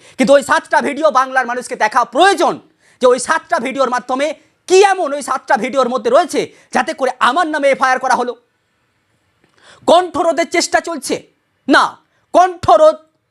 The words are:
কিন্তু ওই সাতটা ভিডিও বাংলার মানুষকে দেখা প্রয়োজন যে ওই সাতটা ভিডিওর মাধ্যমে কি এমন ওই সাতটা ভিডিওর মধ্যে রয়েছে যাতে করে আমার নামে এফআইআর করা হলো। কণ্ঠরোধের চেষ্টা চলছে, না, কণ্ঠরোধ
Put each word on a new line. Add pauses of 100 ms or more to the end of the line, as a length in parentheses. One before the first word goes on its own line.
(180)
কিন্তু
ওই
সাতটা
ভিডিও
বাংলার
মানুষকে
দেখা
প্রয়োজন (400)
যে
ওই
সাতটা
ভিডিওর
মাধ্যমে (320)
কি
এমন
ওই
সাতটা
ভিডিওর
মধ্যে
রয়েছে (200)
যাতে
করে (100)
আমার
নামে
এফআইআর
করা
হলো। (1500)
কণ্ঠরোধের
চেষ্টা
চলছে, (460)
না, (360)
কণ্ঠরোধ (340)